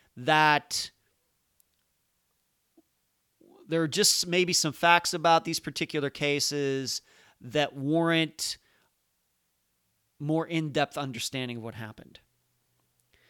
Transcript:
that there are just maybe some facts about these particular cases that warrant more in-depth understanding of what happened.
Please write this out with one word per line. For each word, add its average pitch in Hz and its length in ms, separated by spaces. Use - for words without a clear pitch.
that 151 720
there 160 140
are 160 60
just 185 380
maybe 180 280
some 156 180
facts 170 420
about 165 300
these 165 160
particular 147 500
cases 143 920
that 139 340
warrant 160 840
more 156 280
in-depth 156 500
understanding 127 600
of 110 60
what 113 120
happened. - 440